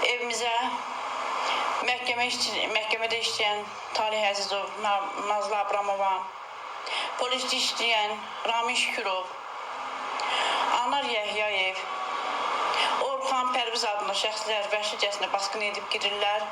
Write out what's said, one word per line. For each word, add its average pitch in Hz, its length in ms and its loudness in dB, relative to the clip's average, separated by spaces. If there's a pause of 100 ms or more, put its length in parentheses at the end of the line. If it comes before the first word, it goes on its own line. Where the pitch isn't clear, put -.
evimizə 240 420 0 (1400)
məhkəmə 247 440 0
işçi-, 226 420 -2
məhkəmədə 226 480 0
işləyən 208 400 0 (320)
Talih 214 340 2
Əzizov, 196 380 0 (160)
Na-, 202 260 2 (220)
Nazlı 208 260 2
Abramova, 202 560 2 (1040)
polisdə 254 400 0
işləyən 226 560 2 (380)
Ramin 233 320 2
Şükürov, 185 500 0 (1500)
Anar 277 260 2
Yəhyayev, 202 720 2 (1300)
Orxan 262 480 2
Pərviz 233 320 0
adlı 202 320 0
şəxslər 214 560 0
vəhşicəsinə 208 560 0
basqın 208 380 0
edib 202 260 -6
girirlər. 208 560 2